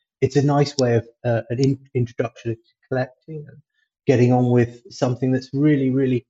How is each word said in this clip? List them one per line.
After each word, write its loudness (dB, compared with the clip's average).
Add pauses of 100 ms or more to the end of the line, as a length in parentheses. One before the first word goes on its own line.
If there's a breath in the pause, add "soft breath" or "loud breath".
(200)
It's 0
a 2
nice 2
way 2
of, -2 (160)
uh, -2
an -6
in-, -2
introduction -6
to -20 (280)
collecting -8
and -20 (480)
getting 4
on 2
with 0
something -2
that's -4
really, 0
really -2